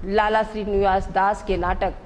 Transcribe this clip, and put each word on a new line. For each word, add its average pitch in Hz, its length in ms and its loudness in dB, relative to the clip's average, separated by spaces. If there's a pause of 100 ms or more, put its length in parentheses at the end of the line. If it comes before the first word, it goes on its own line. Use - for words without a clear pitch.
लाला 214 380 2
श्रीनिवास 196 680 0
दास 196 340 0
के 190 120 0
नाटक 180 380 -2 (120)